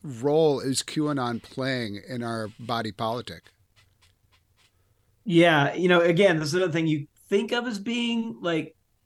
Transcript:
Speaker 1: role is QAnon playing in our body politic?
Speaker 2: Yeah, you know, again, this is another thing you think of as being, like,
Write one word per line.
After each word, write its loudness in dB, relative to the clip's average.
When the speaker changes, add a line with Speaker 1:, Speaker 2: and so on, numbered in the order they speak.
Speaker 1:
role 2
is -4
QAnon -4
playing -6
in -8
our -6
body -6
politic? -8
Speaker 2:
Yeah, 6
you 0
know, 6
again, 4
this -2
is -2
another 0
thing 0
you -2
think 0
of -2
as -6
being, -4
like, -4